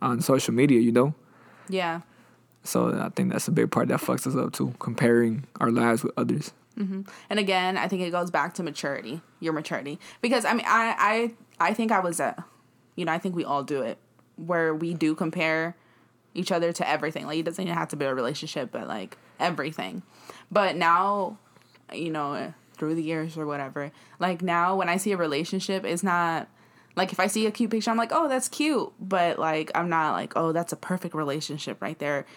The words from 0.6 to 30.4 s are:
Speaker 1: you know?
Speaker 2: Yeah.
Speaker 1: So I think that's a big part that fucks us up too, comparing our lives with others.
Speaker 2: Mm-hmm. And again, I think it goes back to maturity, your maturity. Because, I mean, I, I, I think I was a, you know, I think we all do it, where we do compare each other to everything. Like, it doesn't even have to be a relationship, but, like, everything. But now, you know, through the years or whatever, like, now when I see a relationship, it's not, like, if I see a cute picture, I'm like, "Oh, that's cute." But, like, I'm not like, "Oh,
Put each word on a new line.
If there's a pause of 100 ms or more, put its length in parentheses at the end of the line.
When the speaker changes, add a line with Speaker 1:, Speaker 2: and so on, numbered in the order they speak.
Speaker 1:
you
know? (520)
Speaker 2:
Yeah. (640)
Speaker 1:
So
I
think
that's
a
big
part
that
fucks
us
up
too,
comparing (140)
our
lives
with
others. (240)
Speaker 2:
Mm-hmm. (280)
And
again,
I
think
it
goes
back
to
maturity, (180)
your
maturity. (220)
Because,
I
mean,
I, (260)
I,
I
think
I
was
a, (520)
you
know,
I
think
we
all
do
it, (400)
where
we
do
compare (580)
each
other
to
everything.
Like,
it
doesn't
even
have
to
be
a
relationship,
but,
like, (220)
everything. (500)
But
now, (560)
you
know, (240)
through
the
years
or
whatever, (280)
like,
now
when
I
see
a
relationship,
it's
not, (480)
like,
if
I
see
a
cute
picture,
I'm
like,
"Oh,
that's
cute."
But,
like,
I'm
not
like,
"Oh,